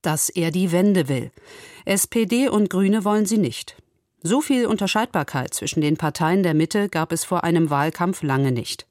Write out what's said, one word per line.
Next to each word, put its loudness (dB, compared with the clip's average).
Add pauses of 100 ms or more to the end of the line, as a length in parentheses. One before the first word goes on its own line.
„dass -2
er -2
die 0
Wende 2
will. -2 (540)
S 0
P 0
D 2
und 2
Grüne 2
wollen 2
sie 0
nicht.“ -4 (460)
So 2
viel 0
Unterscheidbarkeit -2
zwischen -4
den 2
Parteien 0
der 2
Mitte 0
gab -2
es -4
vor -2
einem 2
Wahlkampf -2
lange 2
nicht. -6